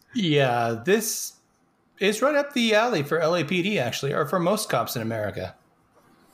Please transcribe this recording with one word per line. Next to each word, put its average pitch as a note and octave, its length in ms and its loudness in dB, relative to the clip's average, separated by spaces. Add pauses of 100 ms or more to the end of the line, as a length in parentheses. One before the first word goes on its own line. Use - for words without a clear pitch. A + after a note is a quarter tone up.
(120)
Yeah, B2+ 720 2
this G#3+ 500 -2 (680)
is G#3 200 0
right C#4+ 140 2
up C#4+ 180 0
the A3+ 220 2
alley G#3+ 300 2
for D#3+ 160 -2
L E3 160 2
A D#3+ 80 0
P F3 180 0
D, G3+ 160 -2
actually, C3 340 -2
or D#3 140 0
for F3+ 140 -2
most G3 280 0
cops A#2 280 -2
in A2+ 60 -4
America. G2 520 -4 (800)